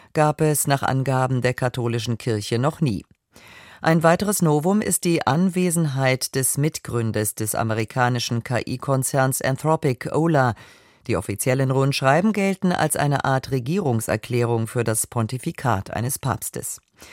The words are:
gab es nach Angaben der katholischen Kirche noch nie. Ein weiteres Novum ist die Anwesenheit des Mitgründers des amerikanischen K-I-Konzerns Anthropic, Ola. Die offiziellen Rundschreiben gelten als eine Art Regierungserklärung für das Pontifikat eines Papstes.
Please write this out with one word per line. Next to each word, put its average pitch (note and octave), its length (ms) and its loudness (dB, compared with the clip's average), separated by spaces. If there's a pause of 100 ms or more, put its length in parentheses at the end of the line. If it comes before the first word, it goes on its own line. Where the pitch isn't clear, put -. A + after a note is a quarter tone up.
(120)
gab D3+ 300 2
es D3+ 260 2
nach C#3 160 0
Angaben C3 580 0
der B2 120 2
katholischen A#2+ 640 -2
Kirche A2+ 420 -2
noch C#3 220 0
nie. A#2 240 -2 (760)
Ein E3 220 2
weiteres F3+ 380 4
Novum E3 400 2
ist G3 240 -2
die E3+ 200 2
Anwesenheit D#3+ 1080 0
des C3+ 220 -2
Mitgründers A2+ 760 -2
des - 220 -4
amerikanischen A#2 880 0
K-I-Konzerns C3 1000 -2
Anthropic, D3 680 0
Ola. D3 420 2 (540)
Die G#2 100 0
offiziellen C3 540 0
Rundschreiben C#3 600 2
gelten G3 400 0
als - 240 0
eine C#3+ 300 0
Art C3 240 0
Regierungserklärung A#2+ 1160 0
für A#2+ 160 -2
das A2+ 240 0
Pontifikat A#2 840 -2
eines A#2+ 300 -4
Papstes. - 600 -6 (340)